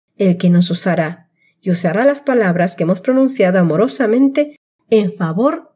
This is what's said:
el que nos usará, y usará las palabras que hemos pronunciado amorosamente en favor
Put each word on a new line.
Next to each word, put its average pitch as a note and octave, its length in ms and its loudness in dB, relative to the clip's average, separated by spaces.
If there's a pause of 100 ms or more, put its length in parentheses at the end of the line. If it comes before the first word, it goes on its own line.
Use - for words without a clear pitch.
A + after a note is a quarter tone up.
(160)
el F3+ 220 2
que F3 120 2
nos F3 200 2
usará, E3+ 600 -4 (300)
y F#3+ 100 -6
usará F3 340 -2
las C#4 160 2
palabras F#3 540 0
que F3 100 -4
hemos F3+ 160 -2
pronunciado B3+ 580 0
amorosamente B3+ 960 0 (340)
en G3+ 220 2
favor A3 640 -4